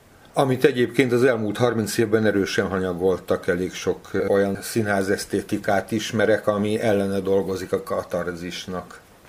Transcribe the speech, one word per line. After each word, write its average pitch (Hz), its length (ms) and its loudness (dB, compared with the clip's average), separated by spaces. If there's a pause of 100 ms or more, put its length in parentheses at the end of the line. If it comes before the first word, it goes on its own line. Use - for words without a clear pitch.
(320)
Amit 131 320 0
egyébként 123 480 4
az 120 120 4
elmúlt 110 320 0
harminc 113 420 0
évben 110 280 2
erősen 98 420 2
hanyagoltak, 92 800 0
elég 90 260 0
sok, - 400 -4
ö, 98 140 0
olyan 98 360 2
színházesztétikát 101 1300 -2
ismerek, 107 560 0
ami 104 340 0
ellene 98 380 2
dolgozik 95 540 -2
a 95 100 -2
katarzisnak. 90 1160 -6 (280)